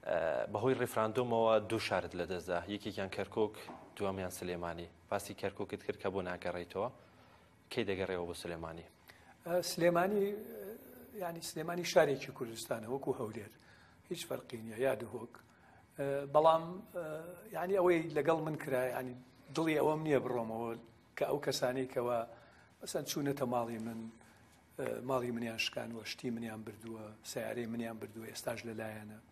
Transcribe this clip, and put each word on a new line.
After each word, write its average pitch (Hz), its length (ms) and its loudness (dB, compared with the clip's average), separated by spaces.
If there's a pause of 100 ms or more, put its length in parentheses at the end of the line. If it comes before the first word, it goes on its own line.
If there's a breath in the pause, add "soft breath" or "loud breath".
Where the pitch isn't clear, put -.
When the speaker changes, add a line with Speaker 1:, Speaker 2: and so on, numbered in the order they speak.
Speaker 1:
ئە، 80 460 2
بەهۆی 120 280 4
ڕیفراندۆمەوە 113 720 4 (160)
دوو 113 100 0
شارت 98 400 0
لەدەستدا، 87 400 -2 (140)
یەکێکیان 101 420 -4
کەرکووک، 104 400 0 (400)
دووەمیان 95 440 -2
سلێمانی. 87 480 -4 (220)
باسی 101 320 -2
کەرکووکت 98 420 -4
کرد - 180 -4
کە 101 120 0
بۆ 98 140 0
ناگەڕێیتەوە. 90 640 -4 (840 loud breath)
کەی 120 180 0
دەگەڕێەوە 92 400 0
بۆ 85 140 -6
سلێمانی؟ 82 420 -6 (600 loud breath)
Speaker 2:
ئە، 175 160 2 (100)
سلێمانی، 180 540 6
ئە، 202 120 -2 (880)
یعنی 170 180 -4
سلێمانی 170 520 -4
شارێکی 143 440 6
کوردستانە، 113 560 -4
وەکو 135 260 -2
هەولێر. 107 320 -6 (580 loud breath)
هیچ 180 180 -4
فەرقی 127 380 -6
نییە، 110 200 -10
یا 131 100 4
دهۆک. 113 380 -8 (680 loud breath)
ئە، 143 60 0 (280)
بەڵام، 160 300 10 (320)
ئە، 175 80 -4 (520)
یعنی 175 240 0
ئەوەی 175 200 8 (180)
لەگەڵ 156 300 6
من 151 160 0
کرا، 131 200 2 (120)
یعنی 127 180 -4 (420)
دڵی 160 240 4
ئەوەم 156 260 4
نییە 143 200 8
بڕۆمەوە 117 460 -2 (460)
کە 147 120 4
ئەو 143 160 2
کەسانەی 131 480 2
کەوا 120 260 2 (600 loud breath)
مەسەن 156 280 -4
چوونەتە 139 440 0
ماڵی 117 340 0
من، 113 120 -6 (800 loud breath)
ئە، 131 60 -2 (240)
ماڵی 123 260 2
منیان 117 220 -4
شکانوە، 117 540 -4
شتی - 180 -6
منیان 113 360 -6
بردووە، 110 400 -10 (260)
سیارەی 113 420 -2
منیان 117 260 -4
بردووە، 110 320 -10
ئێستاش 113 360 -4
لەلایەنە. 107 520 -8 (120)